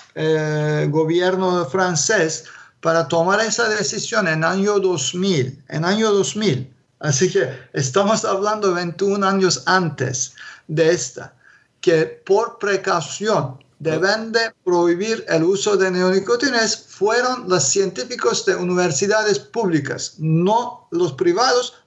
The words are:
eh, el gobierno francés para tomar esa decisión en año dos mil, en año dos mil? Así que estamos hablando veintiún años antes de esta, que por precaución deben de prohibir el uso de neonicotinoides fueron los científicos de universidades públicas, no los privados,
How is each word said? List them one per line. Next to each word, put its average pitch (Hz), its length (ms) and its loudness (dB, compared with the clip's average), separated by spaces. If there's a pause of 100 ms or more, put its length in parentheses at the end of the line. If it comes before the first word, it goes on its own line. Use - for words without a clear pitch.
(140)
eh, 151 720 0
el 151 60 0
gobierno 180 760 2
francés 180 800 0 (360)
para 165 280 2
tomar 175 320 2
esa 226 280 0
decisión 214 600 -2
en 160 160 0
año 196 360 0
dos 185 340 -2
mil, 175 540 -2
en 156 160 -4
año 214 280 2
dos 196 240 0
mil? 180 360 -2 (260)
Así 156 320 0
que 175 180 0 (260)
estamos 196 500 0
hablando 208 480 0
veintiún 180 500 -2
años 190 440 2
antes 156 680 0 (320)
de 160 240 2
esta, - 440 -4 (480)
que 160 240 4 (180)
por 220 340 2
precaución 190 1040 -2 (160)
deben 185 540 -2
de 226 80 2 (240)
prohibir 175 640 2
el 165 160 2
uso 196 320 2
de 185 140 2
neonicotinoides 214 960 0
fueron 247 640 0
los 180 140 2
científicos 226 840 -2
de 196 100 2
universidades 180 800 0
públicas, 160 800 -4
no 175 760 0
los 170 220 0
privados, 226 600 0 (120)